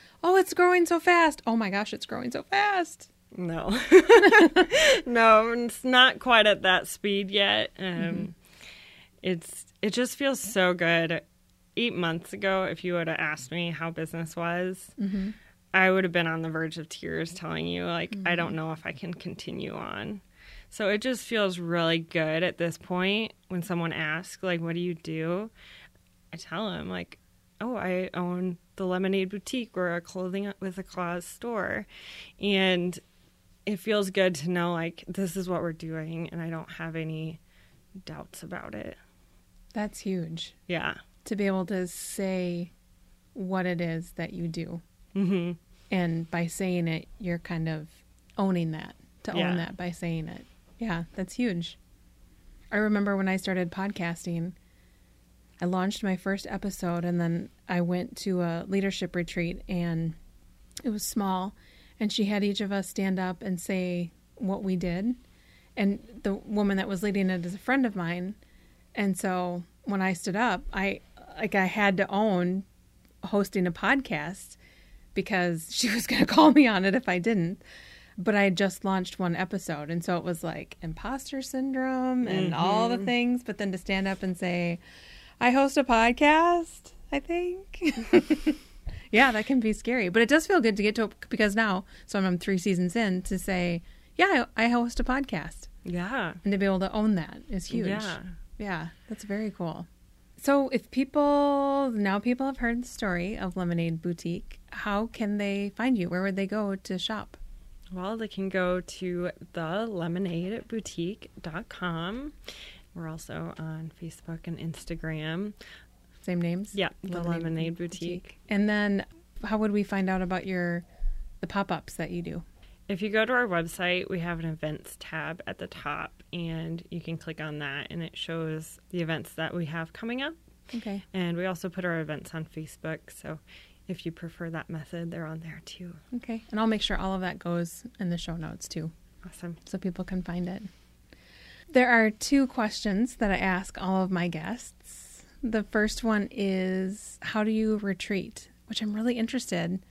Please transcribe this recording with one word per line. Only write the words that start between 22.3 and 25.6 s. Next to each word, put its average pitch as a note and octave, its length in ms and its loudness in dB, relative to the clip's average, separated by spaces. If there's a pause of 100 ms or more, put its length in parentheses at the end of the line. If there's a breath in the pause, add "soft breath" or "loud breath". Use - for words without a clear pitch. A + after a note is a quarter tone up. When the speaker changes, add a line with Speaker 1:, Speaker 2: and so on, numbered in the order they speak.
Speaker 2:
at - 160 0
this E3+ 180 -2
point G3 560 0 (160)
when F3+ 140 -2
someone E3+ 320 -2
asks, D#3+ 480 -4
like, F3 180 0
"What E3 140 -4
do F3 60 -4
you F3 140 -2
do?" E3 560 -4 (800 loud breath)